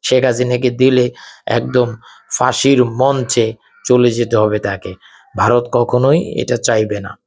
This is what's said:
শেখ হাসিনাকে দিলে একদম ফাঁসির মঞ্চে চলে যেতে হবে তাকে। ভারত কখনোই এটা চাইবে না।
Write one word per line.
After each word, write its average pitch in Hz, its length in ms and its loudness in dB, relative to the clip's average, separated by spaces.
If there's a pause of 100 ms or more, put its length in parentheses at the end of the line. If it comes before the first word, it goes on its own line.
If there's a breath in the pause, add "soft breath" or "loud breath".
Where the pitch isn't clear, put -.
শেখ 131 220 2
হাসিনাকে 123 440 0
দিলে 123 420 2 (340 loud breath)
একদম 120 500 -2 (420 loud breath)
ফাঁসির 127 480 2
মঞ্চে 120 680 -2 (320 soft breath)
চলে 123 260 4
যেতে 113 260 -2
হবে 107 220 0
তাকে। 95 340 -8 (440 soft breath)
ভারত 120 340 2
কখনোই 127 680 0
এটা 123 160 -2
চাইবে 107 420 -2
না। 95 280 -14